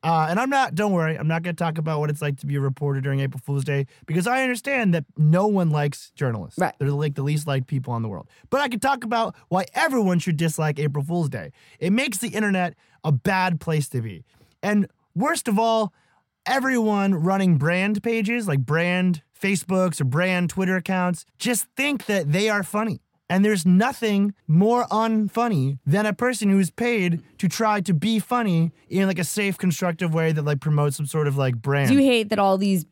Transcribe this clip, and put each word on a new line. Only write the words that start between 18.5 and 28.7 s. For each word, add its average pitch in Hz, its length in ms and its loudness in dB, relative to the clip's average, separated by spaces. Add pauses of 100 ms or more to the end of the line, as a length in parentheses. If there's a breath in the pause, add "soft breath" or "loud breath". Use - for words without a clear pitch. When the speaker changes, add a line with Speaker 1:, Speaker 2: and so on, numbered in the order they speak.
Speaker 1:
brand 175 640 0 (180)
Facebooks 185 640 0
or - 20 0
brand 175 460 0
Twitter 190 260 -2
accounts, 180 480 -2 (140)
just 233 260 -2 (140)
think 277 260 -2
that 180 260 -2
they 196 200 2
are 208 120 0
funny. 214 380 -4 (300)
And 185 120 4
there's 202 220 2
nothing 202 720 2 (120)
more 214 420 4
unfunny 214 1000 0
than 190 180 2
a 214 80 0
person 220 380 0
who's 196 200 4
paid 196 520 -2 (160 soft breath)
to 190 100 0
try 208 320 0
to 185 140 0
be 208 240 2
funny 185 520 0 (200)